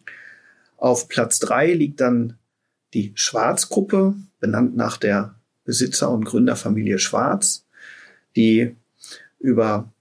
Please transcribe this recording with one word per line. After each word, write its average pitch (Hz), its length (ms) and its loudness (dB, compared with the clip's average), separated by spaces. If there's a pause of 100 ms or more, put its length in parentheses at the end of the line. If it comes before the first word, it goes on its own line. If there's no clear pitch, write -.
(760)
Auf 123 320 0
Platz - 300 -2
drei 143 340 2
liegt 147 260 -2
dann 120 380 0 (560)
die 101 220 -4
Schwarz-Gruppe, 190 960 0 (260)
benannt 117 380 0
nach 113 200 -2
der 101 360 0 (320)
Besitzer- 127 460 -2
und 110 120 -2
Gründerfamilie 107 760 0
Schwarz, - 680 -2 (680)
die 113 400 4 (640)
über 110 600 0